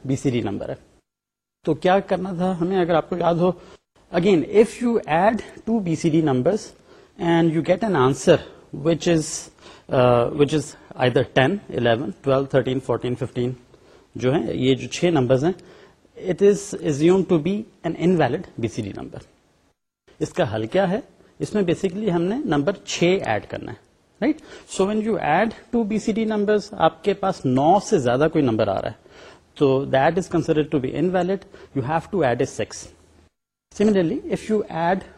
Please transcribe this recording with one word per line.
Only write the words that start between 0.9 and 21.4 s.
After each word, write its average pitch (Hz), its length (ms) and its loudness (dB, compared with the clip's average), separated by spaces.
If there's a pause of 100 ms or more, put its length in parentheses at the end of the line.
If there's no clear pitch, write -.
تو 160 100 0
کیا 185 260 2
کرنا 190 340 -4
تھا 180 260 -2
ہمیں، 185 200 0
اگر 170 140 0
آپ 151 140 0
کو 185 80 -6
یاد 175 180 0
ہو، 175 160 2 (600)
again, 175 300 4 (180)
if - 240 2
you 233 100 0 (240)
add 208 240 2 (280)
two 226 120 0
بی 170 140 -2
سی 170 140 0
ڈی 160 200 4
numbers 143 360 0 (680)
and 165 220 4
you 165 140 0
get 190 200 0
an 175 140 0
answer 139 320 4 (500)
which 165 280 0
is, 151 100 2 (720)
uh, 123 280 6 (140)
which 143 180 4
is - 160 -6 (320)
either 123 180 2 (140)
ten, 143 180 4 (240)
eleven, 117 300 0 (140)
twelve, 135 300 2
thirteen, 131 240 0 (120)
fourteen, 123 240 -2 (100)
fifteen 123 260 -4 (640)
جو 123 200 0
ہیں، - 180 -2
یہ 131 220 2
جو 123 140 -4
چھ - 240 -4
نمبرز 131 320 2
ہیں، 185 80 2 (760)
it 190 200 2
is 202 140 2 (300)
assumed 170 400 4
to 160 160 2
be 202 80 -2 (320)
an 165 200 -6
invalid 160 400 0 (100)
بی 117 100 -2
سی 117 140 -6
ڈی 98 180 -8
number۔ - 260 -14 (920)
اس 151 140 -4
کا 131 220 -2
حل 110 120 -2
کیا 185 240 0
ہے؟ 220 100 -2 (380)
اس 156 160 -6